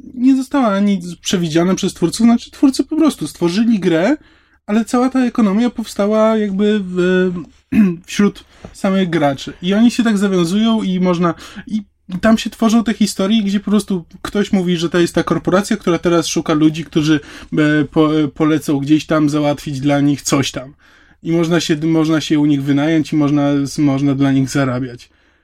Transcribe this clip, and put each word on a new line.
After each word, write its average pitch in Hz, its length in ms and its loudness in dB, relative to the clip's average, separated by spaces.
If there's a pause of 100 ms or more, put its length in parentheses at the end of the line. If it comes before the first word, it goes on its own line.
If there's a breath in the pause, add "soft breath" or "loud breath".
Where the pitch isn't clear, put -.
(140)
nie 254 220 2
została 262 320 0
ani 196 320 2 (200)
przewidziana 170 540 0
przez 185 200 -2
twórców, 175 320 0
znaczy 233 240 2
twórcy 277 340 0
po 311 120 -6
prostu 311 320 0
stworzyli 202 520 0
grę, 175 360 2 (500 soft breath)
ale 220 180 0
cała 254 260 0
ta 262 140 0
ekonomia 233 460 0
powstała 220 680 0
jakby 208 480 0
w, 180 460 0 (420)
<clears throat> 185 340 2
wśród - 380 0 (280 loud breath)
samych 190 380 -2
graczy. 147 420 -2 (100)
I 180 120 -2
oni 226 160 4
się 226 140 0
tak 214 140 2
zawiązują 202 640 0
i 185 180 -2
można, 175 340 0 (320 loud breath)
i 208 160 -6 (380)
tam 220 180 4
się - 120 -8
tworzą 226 340 0
te 220 100 -2
historie, 208 480 0
gdzie 202 180 -2
po 202 100 -6
prostu 196 340 -2 (180)
ktoś - 300 -2
mówi, 180 240 0
że 165 140 -4
to 175 80 0
jest 170 160 0
ta 170 80 2
korporacja, 180 540 -2
która 170 220 -2
teraz 170 280 0
szuka 165 280 -2
ludzi, 156 300 2
którzy, 156 360 0 (320 loud breath)
e, 151 320 0
po-, 156 360 0
e, 151 80 0
polecą 151 500 -2
gdzieś 143 280 0
tam 151 220 0
załatwić 147 520 -2
dla 143 200 0
nich 143 220 0
coś 139 280 0
tam. 135 240 -14 (480 soft breath)
I 165 100 -4
można 170 280 2
się, 160 160 -2
można 160 440 0
się 151 200 0
u 147 60 2
nich 143 160 0
wynająć 143 500 0
i 160 40 0
można, 143 340 2 (280)
można 143 360 0
dla 139 180 0
nich 135 160 2
zarabiać. 127 600 -4 (340)